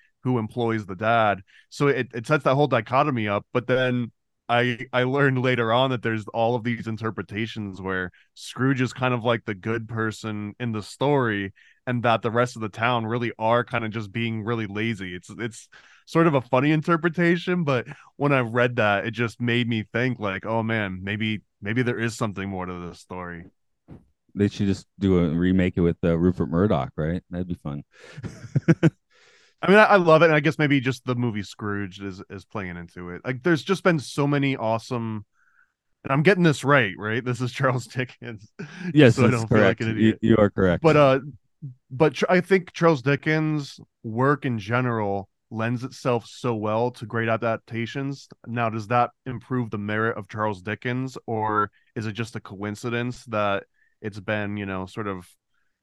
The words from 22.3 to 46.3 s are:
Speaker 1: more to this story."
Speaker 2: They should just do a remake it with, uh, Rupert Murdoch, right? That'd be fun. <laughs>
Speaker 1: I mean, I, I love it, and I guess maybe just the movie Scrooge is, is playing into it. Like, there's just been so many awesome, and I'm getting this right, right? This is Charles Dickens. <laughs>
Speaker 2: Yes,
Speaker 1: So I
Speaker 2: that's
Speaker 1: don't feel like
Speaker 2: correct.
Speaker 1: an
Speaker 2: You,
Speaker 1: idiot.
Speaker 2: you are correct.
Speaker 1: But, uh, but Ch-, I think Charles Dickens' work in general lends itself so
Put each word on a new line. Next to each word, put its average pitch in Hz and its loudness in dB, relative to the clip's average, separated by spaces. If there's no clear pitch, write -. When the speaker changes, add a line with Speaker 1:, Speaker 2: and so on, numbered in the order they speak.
Speaker 1:
more 92 -6
to 87 -10
this 82 -16
story." 87 -12
Speaker 2:
They 104 2
should - -2
just 95 -2
do 92 4
a 87 4
remake 90 2
it - 2
with, 85 2
uh, 82 2
Rupert 90 2
Murdoch, 82 2
right? 80 -4
That'd 90 -6
be 87 -6
fun. 71 -10
<laughs> - 0
Speaker 1:
I 160 -2
mean, 202 10
I, 214 10
I 190 6
love 160 8
it, 170 8
and 156 6
I 147 4
guess 151 0
maybe 143 4
just 123 -2
the 127 0
movie 117 -2
Scrooge 101 -6
is, 98 -10
is 95 -14
playing 92 -8
into 87 -12
it. 87 -12
Like, 127 -6
there's 170 2
just 190 -4
been 170 4
so 143 -2
many 139 0
awesome, 110 -4
and - -4
I'm 147 2
getting 185 4
this 143 2
right, 127 4
right? 110 -4
This 120 -4
is 127 -4
Charles 127 -2
Dickens. 120 -12
<laughs> 180 -12
Speaker 2:
Yes, 135 8
Speaker 1:
So 123 4
I 117 6
Speaker 2:
that's 113 2
Speaker 1:
don't 110 -4
feel 110 6
like 95 4
Speaker 2:
correct. - -4
Speaker 1:
an 113 0
Speaker 2:
You, 110 6
Speaker 1:
idiot. 110 2
Speaker 2:
you 113 4
are 104 6
correct. 92 2
Speaker 1:
But, 156 6
uh, 135 6
but 143 2
Ch-, - -2
I 180 6
think 190 0
Charles 165 4
Dickens' 151 0
work 131 0
in 120 -2
general 107 -2
lends 113 -4
itself 127 -2
so - -4